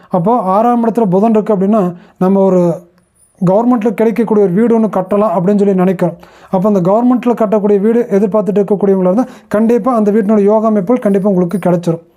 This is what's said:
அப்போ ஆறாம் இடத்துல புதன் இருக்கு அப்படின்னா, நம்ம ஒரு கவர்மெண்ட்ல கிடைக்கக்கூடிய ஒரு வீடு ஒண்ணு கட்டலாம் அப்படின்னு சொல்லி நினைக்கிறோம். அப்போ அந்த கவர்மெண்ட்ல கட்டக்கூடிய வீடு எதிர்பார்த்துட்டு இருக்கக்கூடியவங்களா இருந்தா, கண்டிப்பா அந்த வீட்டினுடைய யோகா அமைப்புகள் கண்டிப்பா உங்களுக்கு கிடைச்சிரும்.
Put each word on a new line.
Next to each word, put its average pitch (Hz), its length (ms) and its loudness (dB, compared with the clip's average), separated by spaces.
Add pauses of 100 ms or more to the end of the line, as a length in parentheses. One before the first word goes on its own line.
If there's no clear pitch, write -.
(160)
அப்போ 180 160 0 (240)
ஆறாம் 240 280 0
இடத்துல 226 300 0
புதன் 214 220 2
இருக்கு 214 180 0
அப்படின்னா, 202 260 0 (440)
நம்ம 196 240 2
ஒரு 185 120 2 (880)
கவர்மெண்ட்ல 233 420 0 (100)
கிடைக்கக்கூடிய 220 460 0
ஒரு 175 120 -2
வீடு 233 180 2
ஒண்ணு 220 200 0
கட்டலாம் 202 400 -2
அப்படின்னு 196 260 0
சொல்லி 202 200 0
நினைக்கிறோம். 180 360 -2 (340)
அப்போ 190 180 0
அந்த 202 180 0
கவர்மெண்ட்ல 240 520 0
கட்டக்கூடிய 208 460 0
வீடு 233 140 2 (160)
எதிர்பார்த்துட்டு 202 440 0
இருக்கக்கூடியவங்களா 196 520 0
இருந்தா, 247 140 -2 (280)
கண்டிப்பா 226 440 0
அந்த 208 160 0
வீட்டினுடைய 208 380 2
யோகா 220 200 2
அமைப்புகள் 214 340 -2
கண்டிப்பா 202 260 0
உங்களுக்கு 180 340 -2
கிடைச்சிரும். 175 380 -2 (120)